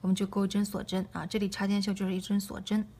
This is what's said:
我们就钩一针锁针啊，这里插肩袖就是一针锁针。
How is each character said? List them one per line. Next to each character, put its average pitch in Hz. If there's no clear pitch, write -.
我 185
们 190
就 196
钩 196
一 -
针 202
锁 202
针 190
啊， 160
这 196
里 202
插 196
肩 202
袖 196
就 196
是 185
一 185
针 202
锁 -
针。 214